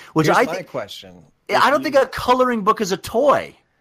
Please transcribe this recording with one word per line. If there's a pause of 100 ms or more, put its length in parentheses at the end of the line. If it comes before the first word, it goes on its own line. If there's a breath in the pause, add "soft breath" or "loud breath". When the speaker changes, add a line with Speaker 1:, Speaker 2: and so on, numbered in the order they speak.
(140 loud breath)
Speaker 1:
which
Speaker 2:
Here's
Speaker 1:
I
Speaker 2:
my
Speaker 1:
think
Speaker 2:
question. (260)
Speaker 1:
I
don't
Speaker 2:
If
Speaker 1:
think
Speaker 2:
you
Speaker 1:
a
coloring
book
is
a
toy. (260)